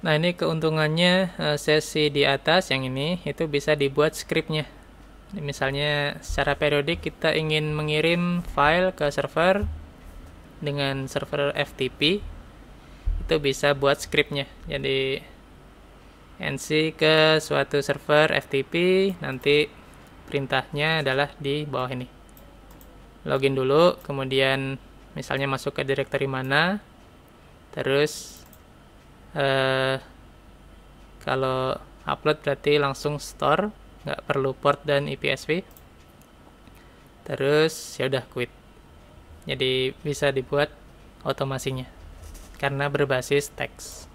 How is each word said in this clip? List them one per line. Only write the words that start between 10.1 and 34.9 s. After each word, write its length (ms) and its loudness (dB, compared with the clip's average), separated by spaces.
dengan 480 -2
server 480 -4
F 240 -4
T 160 -2
P, 300 0
itu 100 2
bisa 400 2
buat 240 2
skripnya. 480 -2
Jadi, 560 -2
N 160 -6
C 400 0
ke 400 6
suatu 480 0
server 480 4
F 160 -2
T 160 0
P, 80 -18
nanti 480 2
perintahnya 800 -2
adalah 320 0
di 320 -4
bawah 240 -4
ini. 160 -8
Login 240 2
dulu, 480 4
kemudian 800 -2
misalnya 320 -4
masuk 320 -4
ke 80 -2
directory 400 -2
mana, 560 0
terus, 640 -2
eh, 640 2
kalau 520 -2
upload 360 -2
berarti 360 2
langsung 400 -2
store, 520 0
nggak 160 -6
perlu 320 -2
port 320 2
dan 240 0